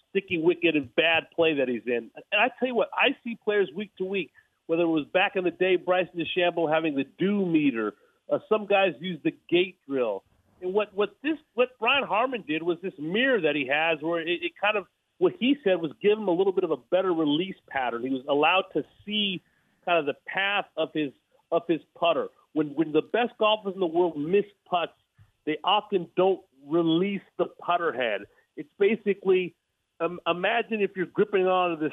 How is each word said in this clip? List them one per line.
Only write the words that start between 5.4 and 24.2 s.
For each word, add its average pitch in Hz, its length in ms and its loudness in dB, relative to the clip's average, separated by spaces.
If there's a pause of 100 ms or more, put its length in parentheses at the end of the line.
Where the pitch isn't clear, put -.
the 170 60 0
day, 185 260 2
Bryson 180 420 -2
DeChambeau 170 520 0
having 160 240 0
the 135 100 -2 (120)
dew 196 280 0
meter, 135 480 0 (360)
uh, 143 100 0 (100)
some 214 160 0
guys 196 340 2
use 170 240 -8
the 160 100 -2 (160)
gate 180 280 0 (100)
drill. 120 360 -2 (380)
And 185 120 -6
what, 208 200 -2
what 202 300 -2
this, 294 140 -2 (160)
what 247 160 0 (100)
Brian 254 260 0
Harman 214 420 -2
did 160 160 -2
was 165 180 0
this 190 180 -8
mirror 214 420 0
that 151 140 2
he 139 120 -2
has 151 340 0
where 170 200 -2
it, 156 60 -6 (140)
it 170 100 -6 (100)
kind 208 160 0
of, 185 80 -4 (340)
what 180 200 2
he 269 240 2
said 185 180 2
was 160 100 -6 (100)
give 208 160 4
him 214 100 -4
a 180 40 2
little 185 220 2
bit 185 100 0
of 165 80 -2
a 143 60 -2
better 185 360 0
release 160 420 0 (140)
pattern. 120 340 -4
He 131 60 -4
was 131 200 -4
allowed 160 440 2
to 151 100 -2 (220)
see 202 360 -4 (440)
kind 170 140 2
of 147 60 -2
the 143 100 -2 (120)
path 196 380 -2 (100)
of 156 180 -2
his, 151 180 -2 (400)
of 170 160 0
his 160 120 0 (180)
putter. 151 300 0 (260)
When, 151 220 0
when 156 160 -2
the 151 100 2
best 226 380 -2
golfers 214 340 0
in 190 60 -12
the 185 80 0
world 165 280 0
miss 180 300 0 (240)